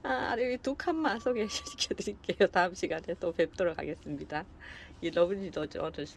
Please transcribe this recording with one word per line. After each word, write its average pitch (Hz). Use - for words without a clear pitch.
아, 254
여기 247
두 262
칸만 311
소개시켜드릴게요. 208
다음 180
시간에 165
또 175
뵙도록 165
하겠습니다. 147
이 170
러블리도 170
오늘 156